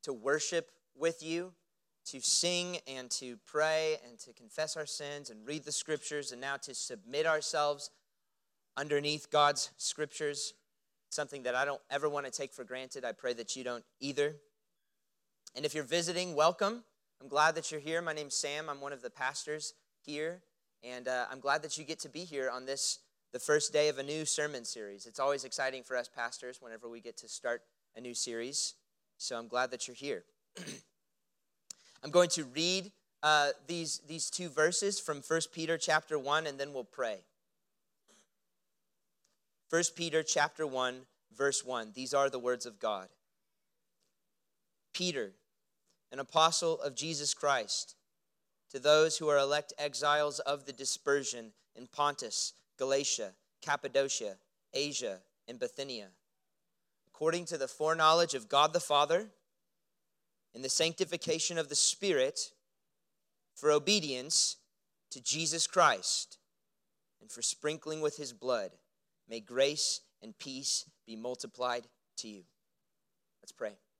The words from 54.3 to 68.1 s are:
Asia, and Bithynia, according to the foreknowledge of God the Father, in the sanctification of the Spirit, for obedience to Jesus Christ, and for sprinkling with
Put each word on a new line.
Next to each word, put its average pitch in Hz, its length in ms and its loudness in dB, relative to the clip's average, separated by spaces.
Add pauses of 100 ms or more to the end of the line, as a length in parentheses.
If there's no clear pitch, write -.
Asia, 123 460 -2 (280)
and 123 100 -12
Bithynia, 120 520 -6 (1000)
according 165 380 0
to 165 120 -6
the 135 100 -2
foreknowledge 160 680 4
of 113 140 -6
God 147 240 6
the 170 60 2
Father, 160 500 4 (1200)
in 127 80 -14
the 131 80 -4
sanctification 165 880 0
of 151 120 0
the 147 60 -2
Spirit, 147 760 2 (1040)
for 151 160 4
obedience 151 840 2 (540)
to 131 100 -12
Jesus 156 440 0
Christ, - 720 4 (840)
and 110 100 -20
for 117 100 -10
sprinkling 156 600 -2
with 147 160 0